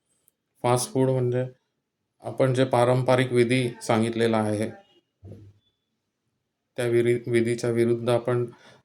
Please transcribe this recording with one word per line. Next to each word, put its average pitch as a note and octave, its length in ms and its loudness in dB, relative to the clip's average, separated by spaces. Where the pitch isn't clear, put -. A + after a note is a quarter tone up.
फास्ट B2 300 0
फूड C3 180 0
म्हणजे B2+ 360 -2
आपण C3 340 -2
जे B2+ 100 2
पारंपरिक B2+ 680 2
विधी B2 360 2
सांगितलेला A2+ 560 0
आहे, G#2+ 320 -2
त्या B2 100 -4
विरी-, A#2+ 440 0
विधीच्या A#2 400 0
विरुद्ध A#2 400 0
आपण, A#2+ 360 0